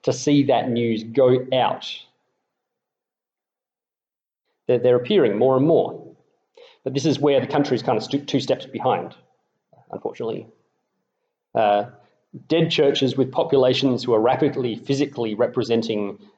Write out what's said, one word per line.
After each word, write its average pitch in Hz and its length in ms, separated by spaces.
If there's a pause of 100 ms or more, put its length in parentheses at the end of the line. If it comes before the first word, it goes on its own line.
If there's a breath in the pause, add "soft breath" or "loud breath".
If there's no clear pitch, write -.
to 131 100
see 143 320
that 120 240
news 113 360
go 127 500
out. 117 360 (2750)
They're, 123 120
they're 123 180
appearing 123 420
more 131 180
and 135 100
more. - 500 (680 soft breath)
But 131 80
this 131 140
is 135 120
where 139 220
the 131 60
country 143 300
is 110 60
kind 123 140
of 107 80
stu-, - 200
two 131 160
steps - 260
behind, 104 480 (760)
unfortunately. 113 580 (1040)
Uh, 104 320 (600 soft breath)
dead 165 240
churches 139 460
with 131 160
populations 127 720
who 120 80
are 110 80
rapidly, 127 560
physically 131 580
representing 113 840 (200 soft breath)